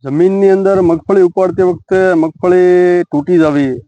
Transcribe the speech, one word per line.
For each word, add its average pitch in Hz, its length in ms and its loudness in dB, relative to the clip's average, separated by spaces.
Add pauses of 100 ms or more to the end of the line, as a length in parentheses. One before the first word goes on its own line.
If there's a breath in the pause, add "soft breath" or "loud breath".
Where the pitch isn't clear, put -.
જમીનની 185 440 0
અંદર 196 320 0
મગફળી 180 420 0
ઉપાડતી 185 400 -2
વખતે 185 520 -2
મગફળી 180 880 0
તૂટી 170 360 -2
જવી 143 500 -2